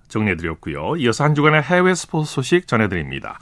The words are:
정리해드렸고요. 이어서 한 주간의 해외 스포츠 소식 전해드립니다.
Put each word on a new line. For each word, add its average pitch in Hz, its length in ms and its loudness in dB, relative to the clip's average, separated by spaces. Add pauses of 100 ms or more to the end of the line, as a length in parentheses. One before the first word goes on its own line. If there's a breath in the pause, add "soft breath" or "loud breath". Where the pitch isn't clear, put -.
정리해드렸고요. 82 920 -4
이어서 120 260 2
한 151 100 4
주간의 151 280 2
해외 180 320 2
스포츠 156 380 -6
소식 175 360 0
전해드립니다. 90 720 -2